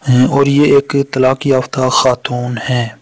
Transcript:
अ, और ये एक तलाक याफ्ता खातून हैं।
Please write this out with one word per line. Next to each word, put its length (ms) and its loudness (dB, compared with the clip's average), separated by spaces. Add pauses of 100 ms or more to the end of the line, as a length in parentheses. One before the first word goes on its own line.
(100)
अ, 220 4
और 160 2
ये 300 4
एक 360 -2
तलाक 340 0
याफ्ता 420 0
खातून 680 -2
हैं। 440 -4